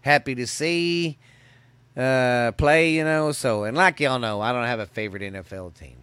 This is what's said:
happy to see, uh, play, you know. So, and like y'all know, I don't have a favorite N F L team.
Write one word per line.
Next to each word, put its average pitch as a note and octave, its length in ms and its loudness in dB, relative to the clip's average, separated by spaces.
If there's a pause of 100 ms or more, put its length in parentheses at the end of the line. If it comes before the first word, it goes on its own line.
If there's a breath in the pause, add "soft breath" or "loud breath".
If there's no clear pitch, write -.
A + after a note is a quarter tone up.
happy C#3 340 2
to B2 100 -6
see, E3+ 720 -2 (760 soft breath)
uh, B2 560 2
play, D#3+ 400 4
you D#3+ 100 0
know. D#3 300 0
So, A2 320 -2
and A2+ 120 -4
like F3+ 220 4
y'all C3 220 0
know, G#2+ 200 -2
I A#2 120 -2
don't A#2+ 140 -2
have A#2+ 120 -2
a G#2 80 -6
favorite G2+ 360 -8
N G2 120 -10
F F#2+ 180 -14
L F#2 200 -12
team. C2 300 -20